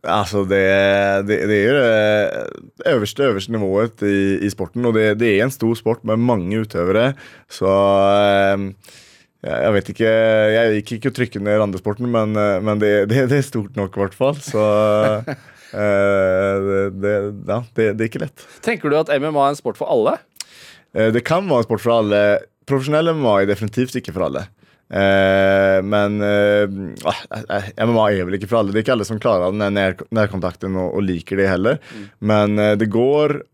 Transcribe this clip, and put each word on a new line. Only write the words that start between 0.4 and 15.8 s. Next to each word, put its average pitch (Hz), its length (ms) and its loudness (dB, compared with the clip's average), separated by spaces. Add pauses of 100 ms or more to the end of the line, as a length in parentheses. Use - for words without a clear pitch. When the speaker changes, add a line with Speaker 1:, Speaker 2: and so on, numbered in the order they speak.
Speaker 1:
det, 98 80 2 (680)
det, 104 80 2 (100)
det 104 140 2
er 101 80 2
jo 135 100 2
det 107 1120 0
øverste, 120 320 0
øverste 110 320 -2
nivået 107 480 -2
i, 98 400 0
i 101 80 0
sporten, 98 380 -8
og 113 80 2
det, 107 240 4
det 117 100 2
er 101 140 2
en 135 100 -4
stor 113 240 -2
sport 117 240 -2
med 110 160 -2
mange 110 400 0
utøvere, 107 540 0 (340)
så, - 240 -4 (400)
eh, 101 540 2 (840)
jeg, - 160 -4
jeg 104 140 2
vet 98 160 -2
ikke, 110 180 0 (460)
jeg 113 240 2
gikk 104 160 -12
ikke 120 160 -4
å - 80 -18
trykke 110 260 -4
ned 104 160 0
randesporten, 104 480 -6
men, 110 240 -2
eh, 104 320 0
men 104 160 0
det, 104 80 2 (220)
det, 131 180 2
det 143 80 2
er 139 80 -2
stort 107 320 -8
nok 95 160 -6
i 98 80 -2
hvert 98 160 -6
fall, 139 240 0
så, 107 220 -2 (580)
<laughs> - 480 -14
eh, 98 840 2 (100)